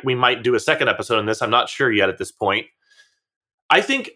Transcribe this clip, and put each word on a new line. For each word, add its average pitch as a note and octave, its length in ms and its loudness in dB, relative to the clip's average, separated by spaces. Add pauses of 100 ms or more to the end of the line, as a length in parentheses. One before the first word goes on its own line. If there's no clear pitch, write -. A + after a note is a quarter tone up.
we C3 100 0
might B2 300 0
do B2 100 2
a G#2+ 60 2
second D3 280 0
episode A2 300 0
on G#2 80 -2
this. A2 160 -2
I'm A2+ 80 -2
not A#2+ 180 2
sure C3 220 -2
yet G2+ 180 2
at F2+ 100 -4
this F#2+ 120 -8
point. G#2 360 -4 (1040)
I F3 120 4
think C4+ 360 -4